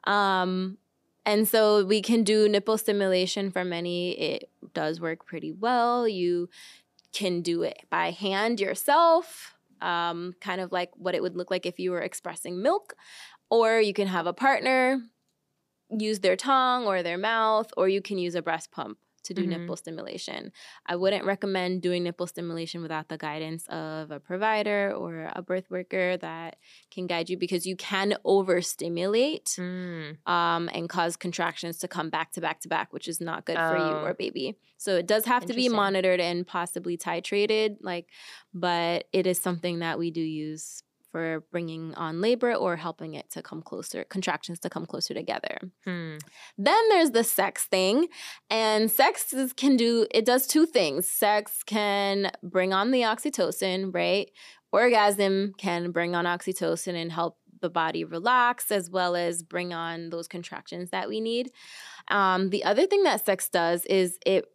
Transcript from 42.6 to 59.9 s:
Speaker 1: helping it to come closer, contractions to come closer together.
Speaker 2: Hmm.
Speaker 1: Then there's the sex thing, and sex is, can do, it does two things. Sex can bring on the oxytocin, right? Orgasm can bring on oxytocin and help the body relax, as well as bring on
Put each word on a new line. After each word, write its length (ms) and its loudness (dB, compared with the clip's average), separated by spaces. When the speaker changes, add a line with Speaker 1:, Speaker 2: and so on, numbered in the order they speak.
Speaker 1:
helping 380 -8
it 160 -14
to 120 -12
come 200 -12
closer, 420 -10
contractions 560 -6
to 100 -8
come 160 -6
closer 280 -8
together. 440 -6
Speaker 2:
Hmm. 340 -8
Speaker 1:
Then 340 6
there's 220 6
the 120 4
sex 400 0
thing, 440 4
and 400 4
sex 420 2
is, 200 -2
can 240 4
do, 340 4
it 140 2
does 220 4
two 200 6
things. 420 2
Sex 560 0
can 680 0
bring 300 0
on 180 2
the 120 4
oxytocin, 920 -2
right? 360 0
Orgasm 840 4
can 360 -2
bring 220 0
on 120 0
oxytocin 680 -2
and 160 -6
help 280 -4
the 100 -2
body 340 -2
relax, 680 0
as 200 0
well 260 0
as 260 -2
bring 300 -6
on 380 -6